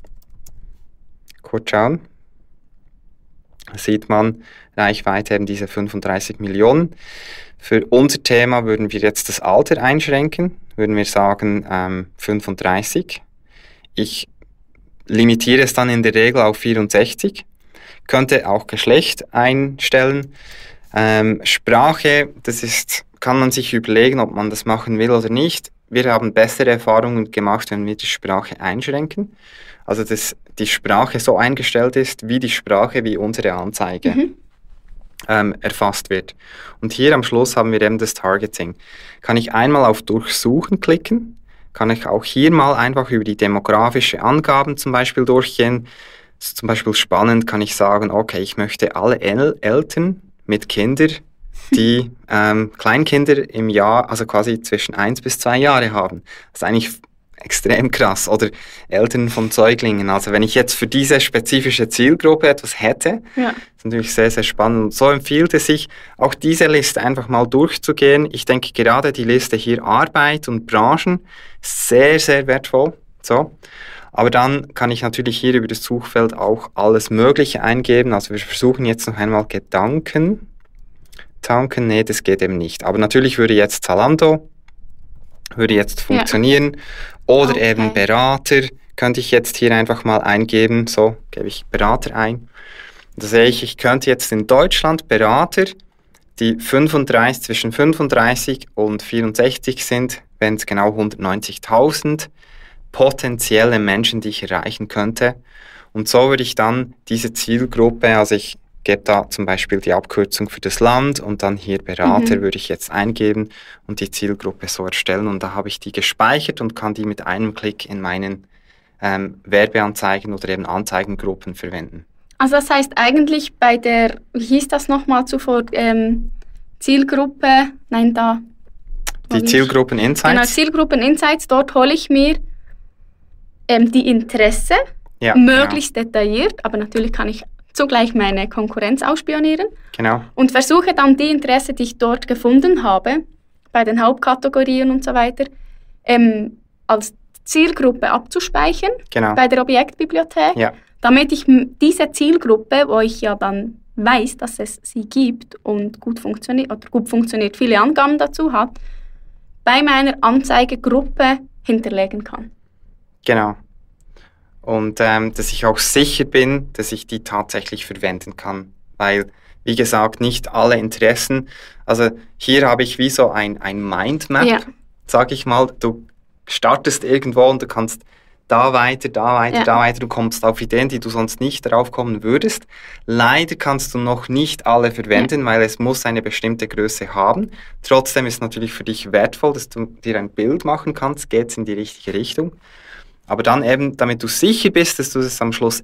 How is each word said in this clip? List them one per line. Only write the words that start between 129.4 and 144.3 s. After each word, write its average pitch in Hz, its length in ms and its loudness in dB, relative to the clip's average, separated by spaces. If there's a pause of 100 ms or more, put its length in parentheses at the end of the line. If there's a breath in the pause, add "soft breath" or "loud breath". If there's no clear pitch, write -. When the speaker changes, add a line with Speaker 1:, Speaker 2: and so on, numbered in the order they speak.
Speaker 2:
ich 117 80 0
Speaker 1:
Zielgruppen-Insights? 131 800 2
Speaker 2:
Genau, 247 120 4
Zielgruppen-Insights, 302 1000 0
dort 269 280 2
hole 269 180 4
ich 320 160 -4
mir, 285 280 4 (1300)
ähm, 233 240 4
die 254 160 4
Interesse, 226 680 2 (440)
Speaker 1:
Ja, - 160 2
Speaker 2:
möglichst 277 600 4
Speaker 1:
genau. 226 100 -4
Speaker 2:
detailliert, 226 580 -2
aber 220 140 -2
natürlich 220 340 -4
kann - 180 -4
ich 220 140 -10 (300)
zugleich 240 400 2
meine 196 340 0
Konkurrenz 220 540 -4
ausspionieren. 311 640 -2 (300 loud breath)
Speaker 1:
Genau. 120 260 0 (120)
Speaker 2:
Und 254 160 2
versuche 320 420 4
dann 277 240 4
die 294 120 0
Interesse, 277 440 0
die 240 100 -4
ich 233 140 -8
dort 240 300 -2
gefunden 262 560 4
habe, 240 400 0 (480)
bei 233 120 4
den 226 180 0
Hauptkategorien 262 880 2